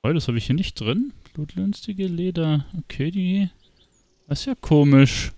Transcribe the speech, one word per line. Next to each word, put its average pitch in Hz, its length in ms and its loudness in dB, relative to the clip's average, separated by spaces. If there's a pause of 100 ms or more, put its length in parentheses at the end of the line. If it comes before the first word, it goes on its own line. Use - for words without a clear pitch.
Oh, 131 60 2
das 165 160 0
habe 120 100 -2
ich 110 100 -4
hier 135 80 2
nicht - 260 -4
drin. 180 320 -2 (200)
Blutlünstige 190 720 -6
Leder. 170 580 -2 (120)
Okay, 147 320 -6
die. 185 380 0 (800)
Das 143 140 -2
ist - 60 -6
ja 262 80 -2
komisch. 143 840 4